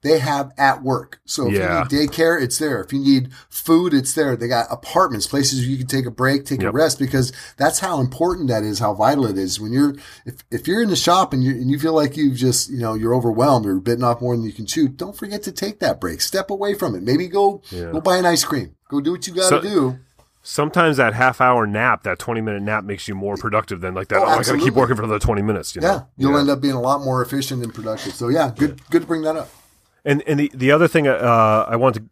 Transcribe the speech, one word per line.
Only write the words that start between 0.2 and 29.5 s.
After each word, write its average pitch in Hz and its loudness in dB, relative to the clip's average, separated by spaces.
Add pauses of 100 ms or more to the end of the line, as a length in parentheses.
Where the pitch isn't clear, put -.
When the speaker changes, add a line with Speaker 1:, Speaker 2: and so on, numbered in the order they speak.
Speaker 1:
have 139 -2
at 139 4
work. 131 -4
So 131 -4
if 101 0
Speaker 2:
Yeah. 87 2
Speaker 1:
you 139 0
need 143 2
daycare, 165 2
it's 127 -2
there. 143 -2
If - -10
you 139 -2
need 135 4 (200)
food, 170 2
it's 131 0
there. 139 0
They 117 -6
got 120 0
apartments, 127 -2
places 135 0
you 135 -2
can 127 -6
take 135 -2
a 120 -8
break, 135 0
take 131 -4
a 98 -2
Speaker 2:
Yep. 101 -2
Speaker 1:
rest, 151 2
because 131 0 (240)
that's 156 0
how 175 -2
important 160 -2
that 113 0
is, 104 -4
how 107 0
vital 127 2
it 101 -2
is. 95 -4
When 107 -8
you're, 139 2 (280)
if, - -16
if 123 -6
you're 208 2
in 220 0
the 180 0
shop 180 2
and 131 0
you, 131 2
and 127 -2
you 143 0
feel 160 0
like 143 2
you've 143 2
just, 123 0
you 131 -8
know, 113 -2
you're 110 0
overwhelmed 120 2
or 98 0
bitten 120 -2
off 120 2
more 123 -2
than 117 -4
you 104 -8
can - -12
chew, 156 0
don't 180 -8
forget 208 -10
to 185 -8
take 202 -8
that - -2
break. - -6
Step - -4
away 202 -2
from 185 -4
it. 90 -8
Maybe 143 0
go, 196 0 (100)
Speaker 2:
Yeah. 87 -8
Speaker 1:
go 160 -4
buy 180 2
an 180 0
ice 170 2
cream. 117 -6 (120)
Go 143 -2
do 147 -2
what 180 -6
you 185 -10
gotta 185 2
Speaker 2:
So - 4
Speaker 1:
do. 143 -2 (460)
Speaker 2:
sometimes 156 0
that 117 2
half 127 2
hour 123 4
nap, 107 0
that 90 -4
twenty 113 -6
minute 104 -4
nap 104 -2
makes 101 -10
you 101 -8
more 98 -4
productive 98 -4
than, 92 -6
like, 92 -6
that, 101 2
Speaker 1:
Oh, - 4
Speaker 2:
"Oh, - 4
I - 2
gotta 98 4
keep - -2
Speaker 1:
absolutely. 147 2 (100)
Speaker 2:
working 123 2
for 107 -4
another 107 0
twenty 104 0
minutes," 101 -2
you 87 -6
Speaker 1:
Yeah. 165 2
Speaker 2:
know? 170 0 (100)
Speaker 1:
You'll 139 2
Speaker 2:
Yeah. 147 4
Speaker 1:
end 143 2
up 135 0
being 139 0
a 127 -2
lot 139 0
more 127 0
efficient 131 -4
and 113 -10
productive. 110 -8
So 120 -4
yeah, 139 2
good, 147 0
Speaker 2:
Yeah. - -20
Speaker 1:
good 165 4
to 160 -14
bring 165 -2
that 156 0
up. 147 -8 (540)